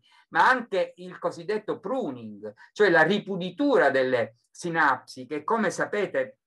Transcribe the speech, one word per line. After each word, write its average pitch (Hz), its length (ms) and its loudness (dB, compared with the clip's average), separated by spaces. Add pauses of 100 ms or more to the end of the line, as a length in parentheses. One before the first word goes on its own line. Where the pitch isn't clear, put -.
(340)
ma 175 120 4
anche 226 500 0
il 180 220 -16
cosiddetto 165 600 -6
pruning, 120 720 -8 (200)
cioè 202 180 4
la 160 140 6
ripuditura 185 840 2
delle 127 520 0 (100)
sinapsi, 151 720 -2
che 147 200 -8
come 214 260 0
sapete 160 640 -2 (120)